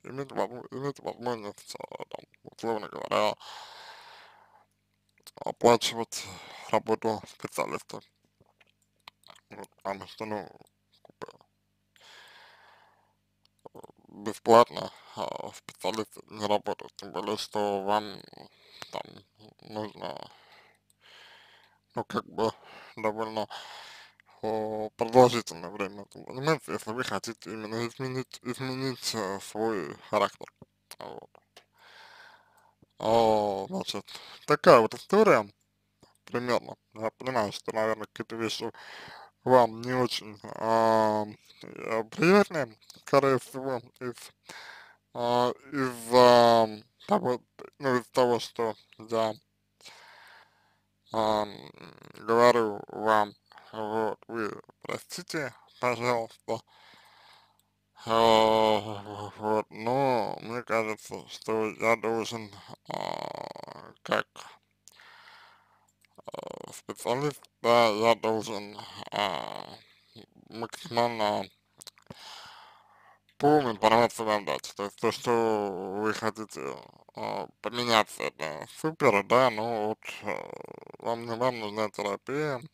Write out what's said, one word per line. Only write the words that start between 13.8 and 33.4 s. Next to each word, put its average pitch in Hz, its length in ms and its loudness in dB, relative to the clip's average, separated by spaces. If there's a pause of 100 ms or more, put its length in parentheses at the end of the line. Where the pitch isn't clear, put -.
бесплатно, 107 840 4 (240)
а, - 380 -10
специалист - 640 -8 (140)
не 104 160 -8
работает, 101 500 -4
тем 98 160 -16
более, 104 240 -4
что 104 460 -4
вам 104 380 -2 (720)
там - 100 -8 (600)
нужно, 95 680 -12 (1600)
ну, 117 100 -4
как - 220 -6
бы, 107 260 -2 (440)
довольно, 110 520 -4 (960)
э, 110 540 -4
продолжительное 113 720 6
время 101 340 -8
этим - 220 -20
заниматься, 139 460 -4
если 104 200 -8
вы 123 120 -6
хотите 104 480 -8
именно 110 360 -6
изменить, 131 540 -10
изменить, 131 720 -6
э, 98 260 -4
свой 107 560 -4 (140)
характер. 101 360 4 (520)
Вот. - 320 -14 (1700)
А, 107 720 4